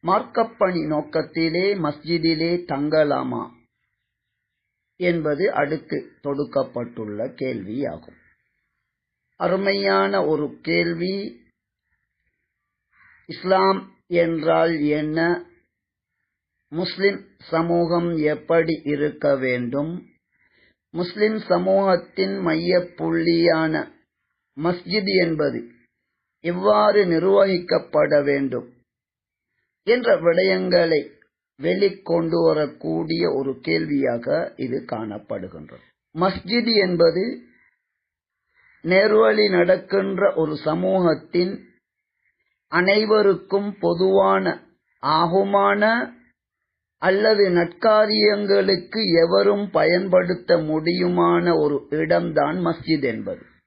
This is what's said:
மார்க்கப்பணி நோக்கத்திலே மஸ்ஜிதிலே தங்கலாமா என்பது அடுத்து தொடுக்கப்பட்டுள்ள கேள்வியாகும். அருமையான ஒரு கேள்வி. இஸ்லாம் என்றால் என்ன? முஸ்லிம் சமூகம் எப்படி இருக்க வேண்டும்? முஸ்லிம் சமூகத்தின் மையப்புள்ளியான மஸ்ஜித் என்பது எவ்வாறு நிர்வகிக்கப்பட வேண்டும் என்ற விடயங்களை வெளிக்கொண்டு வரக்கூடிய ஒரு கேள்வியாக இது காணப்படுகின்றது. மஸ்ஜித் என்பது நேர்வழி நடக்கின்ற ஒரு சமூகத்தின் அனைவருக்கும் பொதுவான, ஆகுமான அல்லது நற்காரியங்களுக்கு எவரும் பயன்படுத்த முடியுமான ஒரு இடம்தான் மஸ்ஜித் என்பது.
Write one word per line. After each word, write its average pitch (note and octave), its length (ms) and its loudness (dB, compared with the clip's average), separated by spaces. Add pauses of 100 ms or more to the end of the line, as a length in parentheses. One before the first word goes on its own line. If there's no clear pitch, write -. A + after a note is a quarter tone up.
மார்க்கப்பணி F#3+ 800 -2
நோக்கத்திலே D#3+ 800 -2 (120)
மஸ்ஜிதிலே D#3+ 720 -2 (140)
தங்கலாமா C#3 760 -2 (1600)
என்பது E3 520 -2
அடுத்து D3 460 -4 (220)
தொடுக்கப்பட்டுள்ள A#2+ 1120 -6
கேள்வியாகும். A2+ 840 -8 (1200)
அருமையான G3 720 0 (140)
ஒரு D3+ 200 0 (140)
கேள்வி. E3+ 540 -2 (2250)
இஸ்லாம் F#3+ 520 0 (360)
என்றால் E3 580 2 (160)
என்ன? D3+ 280 -2 (1500)
முஸ்லிம் F#3 480 -2 (260)
சமூகம் E3+ 640 0 (140)
எப்படி D#3+ 500 0 (100)
இருக்க D3 420 -4 (100)
வேண்டும்? C3 560 -4 (1040)
முஸ்லிம் G#3 500 -2
சமூகத்தின் F#3+ 960 0
மையப்புள்ளியான E3 1300 0 (840)
மஸ்ஜித் F3+ 640 -4
என்பது D3+ 420 -2 (840)
எவ்வாறு G#3 600 2
நிர்வகிக்கப்பட F3 1080 2 (100)
வேண்டும் C#3 460 -2 (1160)
என்ற A#3 300 0
விடயங்களை F3 840 2 (600)
வெளிக்கொண்டு E3+ 840 -2
வரக்கூடிய D#3+ 800 -2 (100)
ஒரு C3+ 280 -2
கேள்வியாக C#3 640 -2 (300)
இது C3 300 -6
காணப்படுகின்றது. G#2 960 -12 (300)
மஸ்ஜித் F#3+ 640 -2
என்பது F3+ 460 2 (1600)
நேர்வழி G#3+ 640 4
நடக்கின்ற F#3 760 0 (120)
ஒரு D#3 240 -2
சமூகத்தின் F3+ 960 0 (1200)
அனைவருக்கும் G3+ 1080 2
பொதுவான, F#2+ 640 2 (580)
ஆகுமான G3 800 2 (1200)
அல்லது G3+ 480 4
நற்காரியங்களுக்கு G#3 1500 2 (160)
எவரும் G3+ 540 4
பயன்படுத்த F3+ 920 2
முடியுமான E3+ 840 0 (140)
ஒரு D3 180 0 (160)
இடம்தான் D#3+ 680 0
மஸ்ஜித் D#3+ 480 -2
என்பது. G#2 340 -8 (240)